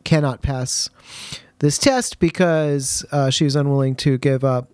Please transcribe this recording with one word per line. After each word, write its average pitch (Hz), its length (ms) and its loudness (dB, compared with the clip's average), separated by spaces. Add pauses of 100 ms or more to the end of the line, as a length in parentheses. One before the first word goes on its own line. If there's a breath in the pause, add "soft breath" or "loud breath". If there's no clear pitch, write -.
cannot 147 380 0
pass 131 480 -4 (680 loud breath)
this 147 180 2
test - 420 0
because, 156 880 0
uh, 139 200 0
she 156 140 0
was 143 120 0
unwilling 139 400 0
to 135 220 0
give 135 260 0
up, 127 300 0